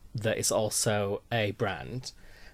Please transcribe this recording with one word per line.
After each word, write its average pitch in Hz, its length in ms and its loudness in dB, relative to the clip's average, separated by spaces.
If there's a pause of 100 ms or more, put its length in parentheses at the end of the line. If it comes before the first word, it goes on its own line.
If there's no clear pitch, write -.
(140)
that 110 240 0
is - 120 0
also 104 800 2
a 107 220 2
brand. 95 600 -4 (420)